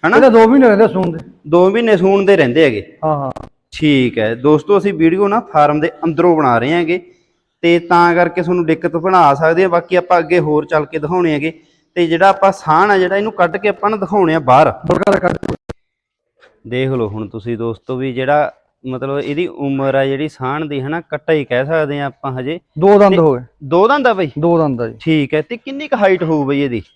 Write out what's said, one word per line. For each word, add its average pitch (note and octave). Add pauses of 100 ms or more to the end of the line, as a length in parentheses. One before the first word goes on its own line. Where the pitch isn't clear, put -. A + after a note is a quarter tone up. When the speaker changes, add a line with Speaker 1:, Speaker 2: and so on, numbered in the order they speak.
Speaker 1:
ਹਨਾ? F3
Speaker 2:
ਇਹਦੇ C4
ਦੋ A3+
ਮਹੀਨੇ C4
ਰਹਿੰਦੇ G#3
ਸੂਣ F#3
ਦੇ। D#3+ (300)
Speaker 1:
ਦੋ F3+
ਮਹੀਨੇ A3
ਸੂਣ G3
ਦੇ G3
ਰਹਿੰਦੇ C#3+
ਹੈਗੇ। G#2+
Speaker 2:
ਹਾਂ, D#3
ਹਾਂ। C3+ (400)
Speaker 1:
ਠੀਕ C3+
ਹੈ। A2
ਦੋਸਤੋ, D3+
ਅਸੀਂ G3
ਵੀਡੀਓ E3
ਨਾ G#3+
ਫਾਰਮ D3+
ਦੇ D#3 (140)
ਅੰਦਰੋਂ E3+
ਬਣਾ C3
ਰਹੇ B2+
ਹੈਗੇ, F3 (500)
ਤੇ E3+
ਤਾਂ F3
ਕਰਕੇ F3
ਤੁਹਾਨੂੰ F3
ਦਿੱਕਤ D#3+
ਬਣਾ E3
ਸਕਦੇ E3
ਆ। F#3+
ਬਾਕੀ E3+
ਆਪਾਂ F3
ਅੱਗੇ E3+
ਹੋਰ D3+
ਚੱਲ D3+
ਕੇ D#3+
ਦਿਖਾਉਣੇ E3
ਹੈਗੇ। D3+ (420)
ਤੇ F3
ਜਿਹੜਾ E3
ਆਪਾਂ G3
ਸਾਹਣ E3
ਆ G3
ਜਿਹੜਾ, F#3
ਇਹਨੂੰ G#3
ਕੱਢ G3+
ਕੇ G3
ਆਪਾਂ G3+
ਨਾ A3
ਦਿਖਾਉਣੇ F#3
ਆ E3
ਬਾਹਰ। C3 (160)
Speaker 2:
ਬਲਕਾਰ F#3+
ਕੱਢ। - (1120)
Speaker 1:
ਦੇਖ C3
ਲਓ B2
ਹੁਣ G#2
ਤੁਸੀਂ A2+
ਦੋਸਤੋ A#2
ਵੀ C3
ਜਿਹੜਾ, C3+ (340)
ਮਤਲਬ, C3+
ਇਹਦੀ D3
ਉਮਰ C3+
ਆ C3+
ਜਿਹੜੀ C#3
ਸਾਹਣ C#3+
ਦੀ, C#3+
ਹਨਾ, D3
ਕੱਟਾ D#3
ਹੀ D3+
ਕਹਿ B2+
ਸਕਦੇ D3
ਆ C#3+
ਆਪਾਂ C3
ਹਜੇ। D3+ (180)
Speaker 2:
ਦੋ G3
ਦੰਦ G3+
Speaker 1:
ਤੇ F#3
Speaker 2:
ਹੋ D#3
ਗਏ। B2 (240)
Speaker 1:
ਦੋ F3
ਦੰਦ C#4
ਆ A#3
ਬਈ? F3+
Speaker 2:
ਦੋ E3+
ਦੰਦ C#3
ਆ A2+
ਜੀ। A2+
Speaker 1:
ਠੀਕ D#3
ਹੈ। D#3
ਤੇ A#3
ਕਿੰਨੀ C#4
ਕੁ C#4
ਹਾਈਟ F#3+
ਹੋਊ D#3
ਬਈ C#3
ਇਹਦੀ? A#2+ (140)